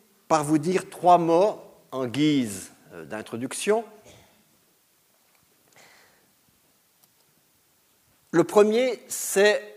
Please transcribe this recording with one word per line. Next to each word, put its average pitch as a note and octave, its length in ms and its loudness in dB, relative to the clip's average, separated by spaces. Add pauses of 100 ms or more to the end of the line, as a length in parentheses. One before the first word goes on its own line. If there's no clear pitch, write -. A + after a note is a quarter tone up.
(280)
par D#3 160 2
vous D3+ 140 2
dire F3 320 -4
trois F3+ 260 4
mots E3+ 420 2 (320)
en C3 160 -6
guise, A#2+ 640 -2 (220)
euh, E2 140 -18
d'introduction. B2 760 -6 (4000)
Le E3 140 4
premier, G#3+ 640 2
c'est - 680 -2